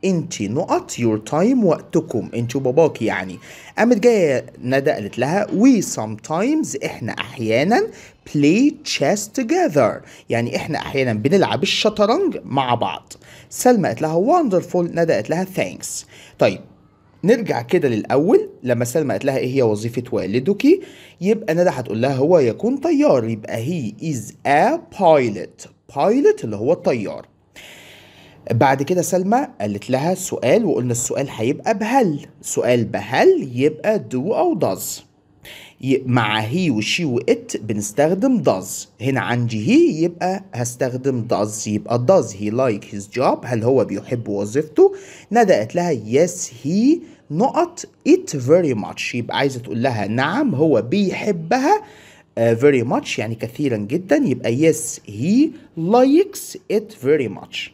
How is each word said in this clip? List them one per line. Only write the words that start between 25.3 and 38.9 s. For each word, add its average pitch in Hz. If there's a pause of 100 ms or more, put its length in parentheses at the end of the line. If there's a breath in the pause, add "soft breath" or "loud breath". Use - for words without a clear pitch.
pilot 269
اللي 107
هو 120
الطيار. 110 (1200 loud breath)
بعد 135
كده 180
سلمى 190 (140)
قالت 202
لها 143
سؤال، 185
وقلنا 123
السؤال 123
هيبقى 151
بهل، 214 (220)
سؤال 123
بهل 139
يبقى 156 (140)
do -
أو 214
does. 101 (1000 loud breath)
ي-، 131
مع 110
he 175
و 107
she 104
و 127
it -
بنستخدم 156
does. 95 (140)